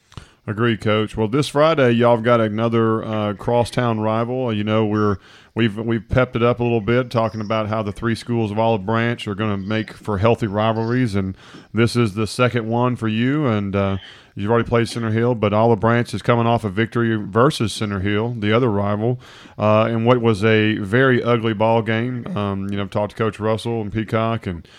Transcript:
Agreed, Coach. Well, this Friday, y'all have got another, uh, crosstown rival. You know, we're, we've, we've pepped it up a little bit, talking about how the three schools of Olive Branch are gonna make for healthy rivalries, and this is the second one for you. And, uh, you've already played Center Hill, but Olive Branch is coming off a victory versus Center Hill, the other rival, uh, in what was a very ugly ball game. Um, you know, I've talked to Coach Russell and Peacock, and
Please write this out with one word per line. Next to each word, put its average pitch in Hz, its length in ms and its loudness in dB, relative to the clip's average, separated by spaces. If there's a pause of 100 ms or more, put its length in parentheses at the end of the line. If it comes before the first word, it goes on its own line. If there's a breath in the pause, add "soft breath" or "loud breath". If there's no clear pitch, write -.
(460 loud breath)
Agreed, 110 360 0
Coach. 107 340 0
Well, 110 140 0
this 135 180 0
Friday, 143 440 2
y'all 120 240 4
have 110 80 -2
got 120 180 4
another, 110 640 0
uh, 107 300 -4
crosstown 120 680 -2
rival. 117 520 -2
You 104 120 -2
know, 110 200 2
we're, 104 320 2 (360 loud breath)
we've, 113 240 0
we've 113 300 -4
pepped 127 280 0
it 117 80 2
up 120 180 2
a - 20 0
little 117 180 0
bit, 120 280 0
talking 113 300 -2
about 110 280 -2
how 110 140 -2
the 101 120 -6
three 113 220 -2
schools 113 360 -4
of 107 80 -2
Olive 113 260 0
Branch 117 420 -2
are 104 80 -4
gonna 104 220 -2
make 104 340 -4
for - 260 -6
healthy 110 300 2
rivalries, 113 680 0
and 95 220 -2 (360 loud breath)
this 113 240 2
is 113 160 2
the 107 120 -2
second 120 420 -2
one 120 280 0
for 110 140 -4
you. 131 380 0
And, 101 280 -2
uh, 98 220 0 (380 loud breath)
you've 101 160 -4
already 117 160 2
played 117 200 0
Center 113 240 -6
Hill, 117 240 2
but 104 180 0
Olive 110 280 4
Branch 117 320 0
is 101 80 -6
coming 120 260 2
off 117 160 0
a 107 60 -4
victory 113 480 -2
versus 107 560 0
Center 101 260 -4
Hill, 104 380 -2
the 104 160 0
other 123 160 2
rival, 104 500 0 (380 loud breath)
uh, 107 340 4
in 113 140 -2
what 123 160 6
was 110 220 2
a 107 340 4
very 120 440 2
ugly 113 320 0
ball 113 280 2
game. 113 440 -4 (120)
Um, 98 320 -4
you 101 80 -4
know, 101 60 -4
I've 95 60 -6
talked 104 220 -2
to - 60 -14
Coach 110 240 -2
Russell 110 400 -2
and 101 100 -8
Peacock, 110 560 -2
and 85 180 -8 (140 loud breath)